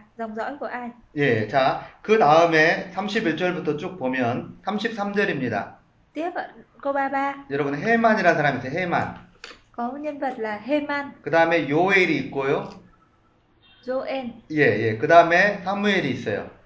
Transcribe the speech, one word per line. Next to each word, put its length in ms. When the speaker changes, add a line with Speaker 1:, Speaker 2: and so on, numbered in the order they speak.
Speaker 1:
dòng 180
dõi 240
của 80
ai. 220
Speaker 2:
예, 340
자, 320
그 160
다음에 720
삼십일 440
절부터 400
쭉 200
보면 680
삼십삼 500
절입니다. 600
Speaker 1:
Tiếp 220
ạ, 120
câu 120
ba 160
ba. 240
Speaker 2:
여러분, 260
헤만이라는 600
사람이 220
있어요, 180
헤만. 380
Speaker 1:
Có 140
một 80
nhân 220
vật 180
là 260
Heman. 480
Speaker 2:
그 80
다음에 380
요엘이 460
있고요. 400
Speaker 1:
Joel. 460
Speaker 2:
예, 60
예, 200
그 80
다음에 580
사무엘이 460
있어요. 360